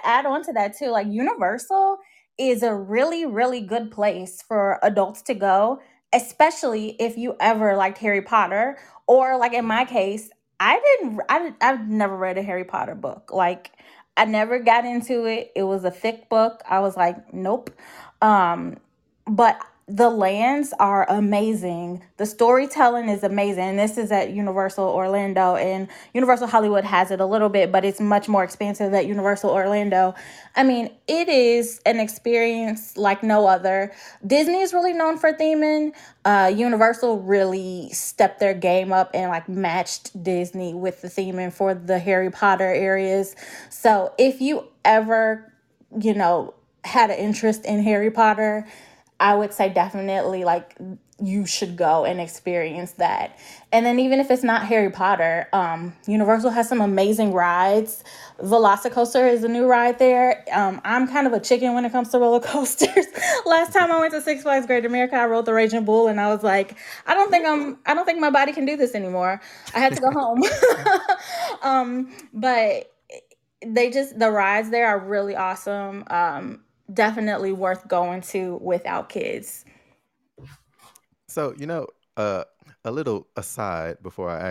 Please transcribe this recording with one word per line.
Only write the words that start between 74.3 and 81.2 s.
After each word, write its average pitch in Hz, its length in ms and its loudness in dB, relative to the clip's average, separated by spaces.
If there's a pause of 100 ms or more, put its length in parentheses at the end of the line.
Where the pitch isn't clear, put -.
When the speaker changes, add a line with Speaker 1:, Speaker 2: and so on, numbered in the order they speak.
Speaker 1:
rides 208 380 0
there 233 180 2
are 202 120 0
really 202 360 -4
awesome. 196 720 -6
Um, 160 560 -4 (300)
definitely 214 600 -2
worth 185 340 -4
going 180 340 -2
to 185 400 -8
without 175 480 -6
kids. - 540 -10 (1600)